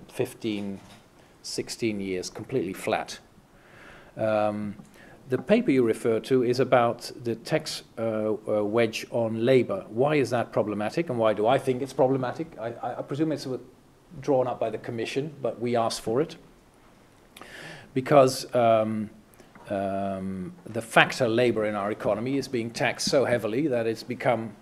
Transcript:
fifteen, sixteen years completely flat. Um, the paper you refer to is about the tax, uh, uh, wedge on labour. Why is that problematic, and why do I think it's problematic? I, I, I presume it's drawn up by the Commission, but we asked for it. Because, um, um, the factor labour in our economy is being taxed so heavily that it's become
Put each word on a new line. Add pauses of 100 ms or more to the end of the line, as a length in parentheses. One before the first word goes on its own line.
(120)
fifteen, (640)
sixteen
years
completely
flat. (960)
Um, (520)
the
paper
you
refer
to
is
about (140)
the
tax, (160)
uh,
uh,
wedge
on
labour.
Why
is
that
problematic,
and
why
do
I
think
it's
problematic? (140)
I,
I,
I
presume
it's (720)
drawn
up
by
the
Commission,
but
we
asked
for
it. (1600)
Because,
um, (580)
um, (120)
the
factor
labour
in
our
economy
is
being
taxed
so
heavily
that
it's
become